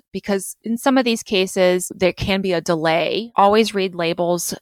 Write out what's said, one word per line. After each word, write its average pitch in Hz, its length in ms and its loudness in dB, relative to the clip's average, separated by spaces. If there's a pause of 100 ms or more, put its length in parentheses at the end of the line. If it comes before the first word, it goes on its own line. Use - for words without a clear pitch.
(120)
because 196 500 -6
in 226 140 -4
some 269 220 2
of 240 80 2
these 226 160 -2
cases, 185 760 0
there 180 160 2
can 190 300 -2
be 185 100 -2
a 165 80 0
delay. 165 760 -2
Always 208 380 4
read 190 200 -2
labels 170 680 -2